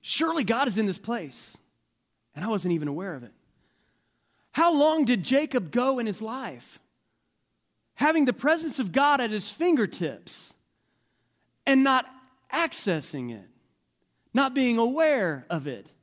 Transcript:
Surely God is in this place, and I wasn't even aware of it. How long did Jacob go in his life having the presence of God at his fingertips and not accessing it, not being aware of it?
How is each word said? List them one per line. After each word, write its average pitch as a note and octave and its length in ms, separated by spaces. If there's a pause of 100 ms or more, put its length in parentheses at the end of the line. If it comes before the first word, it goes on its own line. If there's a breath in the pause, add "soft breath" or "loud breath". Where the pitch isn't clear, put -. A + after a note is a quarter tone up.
Surely D#4+ 380
God B3+ 240
is G3 100
in A3 80
this F#3+ 140
place, G3+ 580 (760)
and D3+ 80
I G#3+ 60
wasn't F3+ 240
even D3+ 160
aware E3+ 260
of B2 80
it. A2 80 (1200)
How E4+ 220
long D#4 320
did G#3+ 180
Jacob B3+ 480
go B3+ 260
in A#3 80
his G#3 160
life A3 560 (1160)
having D4+ 300
the B3 80
presence D#4 460
of G3 120
God C#4 300
at A3+ 100
his G#3+ 180
fingertips A3+ 1040 (1120)
and C4+ 200
not C4 200 (460)
accessing D#3+ 840
it, G2+ 140 (880)
not C4 200
being B3+ 240
aware A#3+ 720
of D3 180
it? A2 340